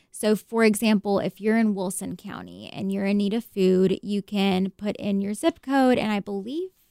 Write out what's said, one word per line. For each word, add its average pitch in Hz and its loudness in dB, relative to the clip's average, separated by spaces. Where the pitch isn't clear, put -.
so, 214 0
for 226 0
example, 208 2
if - -4
you're 214 2
in 214 2
Wilson 190 -6
County - -16
and 196 -6
you're 196 -2
in 202 2
need 202 0
of 233 -2
food, 185 2
you 202 -4
can 196 0
put 208 -6
in 196 -2
your 202 -4
zip 330 -2
code 262 4
and 214 -2
I 208 -2
believe 247 -8